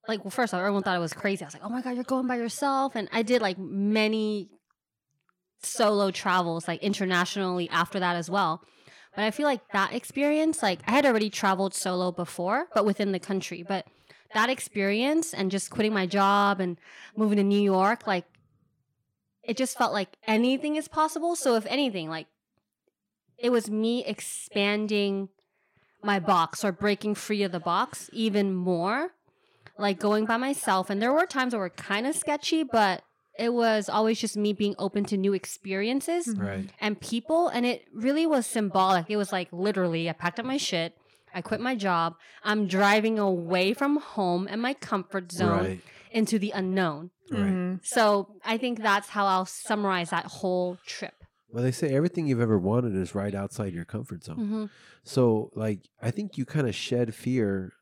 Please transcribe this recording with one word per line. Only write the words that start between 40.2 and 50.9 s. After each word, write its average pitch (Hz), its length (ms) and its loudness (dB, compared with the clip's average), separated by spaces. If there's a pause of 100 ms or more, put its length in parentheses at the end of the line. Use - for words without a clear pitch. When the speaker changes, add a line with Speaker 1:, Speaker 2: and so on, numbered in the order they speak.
Speaker 1:
up 233 60 -6
my 262 120 -2
shit. 170 360 -2 (400)
I 180 80 -6
quit 208 180 -4
my 247 160 -2
job. 175 400 0 (280)
I'm 214 240 2
driving 208 500 4
away 185 560 2
from 285 240 2
home 185 520 0
and 214 120 -4
my 254 140 -2
comfort 185 560 -6
zone 175 180 2 (160)
Speaker 3:
Right. 185 160 -6 (300)
Speaker 1:
into 226 260 2
the 202 140 -2
unknown. 185 580 -2 (220)
Speaker 3:
Right. 208 100 0
Speaker 2:
Mm-hmm. 185 400 0
Speaker 1:
So 208 540 2 (100)
I 226 120 0
think 233 260 -4
that's 202 260 2
how 202 160 0
I'll 185 220 2
summarize 196 640 -2
that 170 140 -2
whole 180 600 -2
trip. - 300 -12 (340)